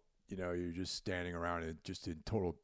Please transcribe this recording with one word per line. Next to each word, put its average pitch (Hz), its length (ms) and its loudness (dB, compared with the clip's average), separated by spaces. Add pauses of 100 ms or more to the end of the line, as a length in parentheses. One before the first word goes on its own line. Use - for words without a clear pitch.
(280)
you 98 80 -4
know, 90 160 0
you're 87 200 0
just 90 240 -2
standing 90 380 0
around 85 280 2
in, 80 220 -2
just - 240 -4
in 80 180 -2
total 92 380 2